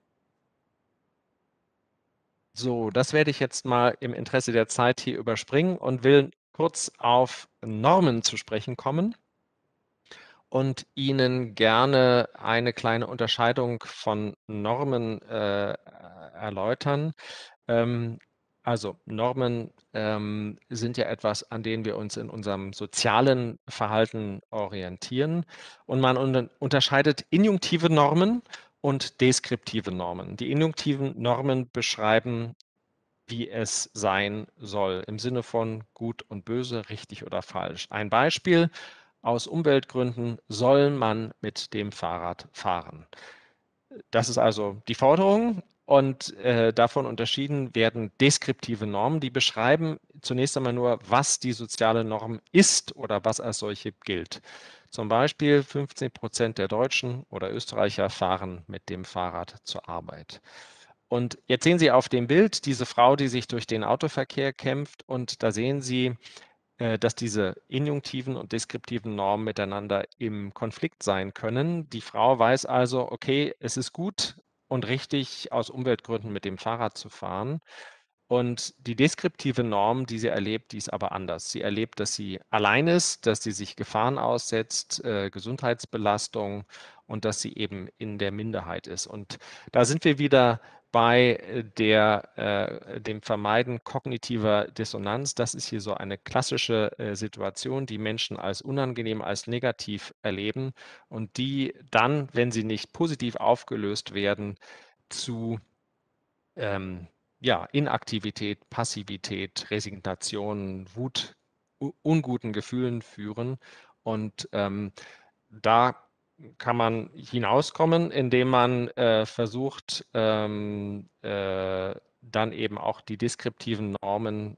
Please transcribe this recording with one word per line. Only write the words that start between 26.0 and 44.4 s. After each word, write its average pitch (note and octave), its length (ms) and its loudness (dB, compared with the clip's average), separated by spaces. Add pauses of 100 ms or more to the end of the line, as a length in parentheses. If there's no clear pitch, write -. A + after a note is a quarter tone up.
man B2+ 160 6
un-, B2+ 320 2 (100)
unterscheidet C#3 680 2
injunktive F3+ 600 4
Normen D#3+ 520 4 (400)
und C#3 400 -2
deskriptive B2 720 2
Normen. F2+ 440 -8
Die B2+ 160 -6
injunktiven C#3 720 -2
Normen B2+ 500 0
beschreiben, A2+ 840 0 (720)
wie A#2 220 -8
es A2 440 -4
sein G2+ 540 0 (100)
soll, G2 500 -4
im G#2+ 120 -8
Sinne B2 240 -2
von A2 400 -4 (100)
gut A#2 300 -8
und G2+ 200 -12
böse, A#2+ 460 -6
richtig G#2+ 360 -14
oder F#2 160 -4
falsch. F2+ 480 -8
Ein G#2 200 -4
Beispiel: E3 600 4 (520)
Aus A#2 260 -2
Umweltgründen B2+ 920 0 (100)
soll C3+ 400 6
man A2 500 0
mit - 340 -8
dem G#2 180 -4
Fahrrad F2 600 -6
fahren. E2 560 -6 (1040)
Das A2+ 160 2
ist B2 100 -4
also G#2+ 500 2